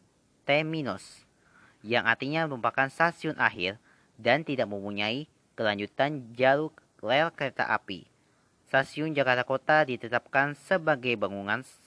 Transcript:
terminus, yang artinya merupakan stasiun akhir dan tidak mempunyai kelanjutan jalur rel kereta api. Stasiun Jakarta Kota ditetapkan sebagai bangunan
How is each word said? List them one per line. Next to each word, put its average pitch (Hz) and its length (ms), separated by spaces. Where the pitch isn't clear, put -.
terminus, 147 800
yang 110 240
artinya 147 400
merupakan 131 400
stasiun 165 480
akhir 104 400
dan 123 320
tidak 123 240
mempunyai 104 560
kelanjutan 117 640
jalur 139 360
rel 135 320
kereta 131 360
api. 101 360
Stasiun 147 400
Jakarta 127 320
Kota 151 400
ditetapkan 131 720
sebagai 143 640
bangunan 101 400